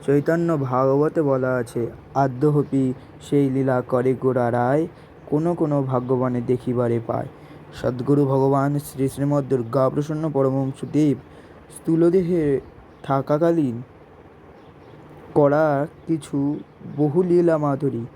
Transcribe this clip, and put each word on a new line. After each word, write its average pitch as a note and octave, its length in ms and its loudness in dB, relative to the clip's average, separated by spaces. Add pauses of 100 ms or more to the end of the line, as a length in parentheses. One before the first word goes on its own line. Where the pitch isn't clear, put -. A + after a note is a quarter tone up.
চৈতন্য E3 520 2
ভাগবতে C3+ 640 2
বলা C3 320 0
আছে, A#2+ 340 -4 (260)
"আদ্যহপি C3+ 800 0 (360)
সেই C#3+ 200 2
লীলা C3 320 0
করে B2+ 320 0
গোরা B2 380 0
রায়, B2+ 360 2 (420)
কোনো D#3+ 240 0
কোনো D3 300 0
ভাগ্যবানে B2+ 580 -2
দেখিবারে A#2+ 680 -2
পায়।" A#2+ 180 -4 (560)
সদ্গুরু B2+ 440 0
ভগবান C#3 540 0
শ্রী C3+ 280 -6
শ্রীমৎ C#3+ 420 -2
দুর্গাপ্রসন্ন C#3 840 -2
পরমহংসদেব C3+ 840 0 (520)
স্থূলদেহে E3 920 0 (440)
থাকাকালীন C#3+ 800 0 (1500)
করা D3 540 4 (200)
কিছু D3 520 -4 (380)
বহু D3+ 240 2
লীলা F3 360 4
মাধুরী C#3 480 -2 (100)